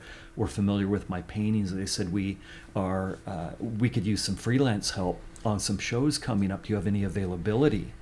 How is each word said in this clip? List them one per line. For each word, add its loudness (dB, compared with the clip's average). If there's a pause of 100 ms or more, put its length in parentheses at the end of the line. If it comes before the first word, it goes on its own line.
(380)
were 2
familiar 4
with 0
my -4
paintings. 0
And -2
they -2 (120)
said, -2
'We 0 (360)
are, 0
uh, -6 (100)
we 0
could 0
use 2
some -2
freelance 2
help 0 (240)
on 2
some 0
shows 2
coming 0
up. -4
Do -4
you 2
have 0
any 2
availability?'" 2 (100)